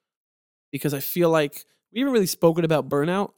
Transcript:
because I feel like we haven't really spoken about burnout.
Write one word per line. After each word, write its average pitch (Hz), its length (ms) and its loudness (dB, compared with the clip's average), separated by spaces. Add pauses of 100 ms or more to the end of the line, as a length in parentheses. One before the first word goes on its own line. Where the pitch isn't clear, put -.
(720)
because 143 200 -4
I 139 80 -6
feel 170 300 0
like 156 340 0 (280)
we 220 80 -6
haven't 277 120 0
really 214 140 2
spoken 170 380 2
about 151 240 0
burnout. 170 500 -2